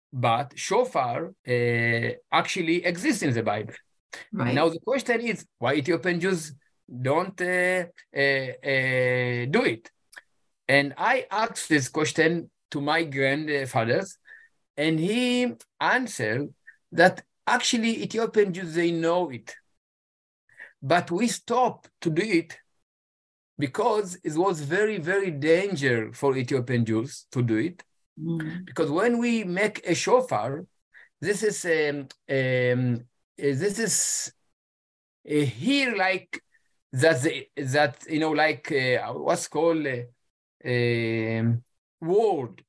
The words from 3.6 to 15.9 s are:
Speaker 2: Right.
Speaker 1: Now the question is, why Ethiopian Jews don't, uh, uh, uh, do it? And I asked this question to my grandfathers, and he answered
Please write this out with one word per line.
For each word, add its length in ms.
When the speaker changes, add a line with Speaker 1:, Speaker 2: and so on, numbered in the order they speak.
Speaker 2:
Right. 220
Speaker 1:
Now 140
the 120
question 400
is, 260
why 160
Ethiopian 440
Jews 340
don't, 500
uh, 440
uh, 40
uh, 1300
do 160
it? 260
And 320
I 320
asked 380
this 200
question 600
to 80
my 240
grandfathers, 1120
and 220
he 540
answered 720